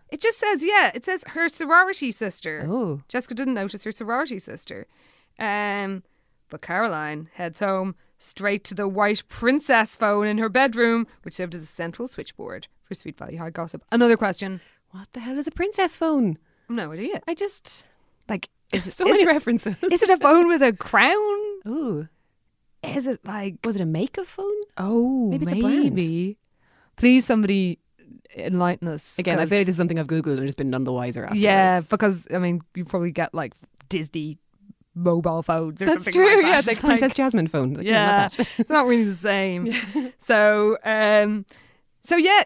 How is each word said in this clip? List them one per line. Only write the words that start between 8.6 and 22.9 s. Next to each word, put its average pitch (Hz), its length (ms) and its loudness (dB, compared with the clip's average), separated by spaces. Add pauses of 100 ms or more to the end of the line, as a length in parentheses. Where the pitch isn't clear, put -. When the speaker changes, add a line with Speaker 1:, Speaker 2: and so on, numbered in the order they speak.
Speaker 1:
to 190 100 -8
the 202 120 -4
white 208 400 0
princess 240 680 2
phone 208 320 0
in 214 100 -2
her 220 120 -2
bedroom, 233 580 2 (160)
which - 120 -12
served 180 200 -8
as 160 80 -14
a 151 40 -14
central 170 400 -8
switchboard - 600 -14 (160)
for - 100 -16
Sweet - 240 -14
Valley - 200 -14
High 165 120 -10
gossip. 165 420 -10
Another 233 260 4
question. 190 440 -6 (300)
Speaker 2:
What 190 220 -18
the 240 80 -14
hell 262 180 -8
is 294 80 -8
a - 40 -8
princess 381 460 -2
phone? 262 400 0 (320)
Speaker 1:
No 202 220 -6
idea. 226 360 -8
Speaker 2:
I 339 60 -4
just, - 500 -10 (440)
Speaker 1:
Like, - 220 -6 (240)
is 185 140 -4
it, - 60 -12
Speaker 2:
<laughs> - 20 -18
so 359 100 0
Speaker 1:
is 415 60 6
Speaker 2:
many 403 120 6
Speaker 1:
it, 330 40 6
Speaker 2:
references. 247 480 0 (160)
Speaker 1:
is 349 120 2
it 381 60 4
a 370 80 8
phone 339 320 8
with 320 140 2
a 233 100 6
crown? 233 420 4 (520)
Speaker 2:
Ooh. 214 400 -4 (760)
Speaker 1:
Is 262 240 -6